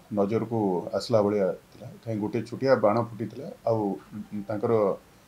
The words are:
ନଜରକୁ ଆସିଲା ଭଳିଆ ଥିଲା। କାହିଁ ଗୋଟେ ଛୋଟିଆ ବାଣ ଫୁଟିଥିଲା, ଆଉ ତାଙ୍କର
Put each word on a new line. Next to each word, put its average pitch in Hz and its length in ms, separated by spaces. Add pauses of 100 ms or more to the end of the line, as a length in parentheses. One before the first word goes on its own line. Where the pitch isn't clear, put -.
(120)
ନଜରକୁ 101 800
ଆସିଲା 104 280
ଭଳିଆ 101 300
ଥିଲା। - 340 (200)
କାହିଁ 110 120
ଗୋଟେ 107 240
ଛୋଟିଆ 127 320
ବାଣ 113 280
ଫୁଟିଥିଲା, 117 460 (180)
ଆଉ 107 300 (520)
ତାଙ୍କର 107 480 (320)